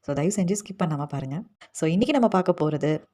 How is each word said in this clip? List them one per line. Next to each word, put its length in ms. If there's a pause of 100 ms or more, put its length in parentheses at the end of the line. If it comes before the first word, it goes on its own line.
So, 140
தயவு 200
செஞ்சு 200
ஸ்கிப் 260
பண்ணாம 260
பாருங்க. 300 (380)
So, 140
இன்னைக்கு 240
நம்ம 160
பார்க்க 280
போறது 340 (240)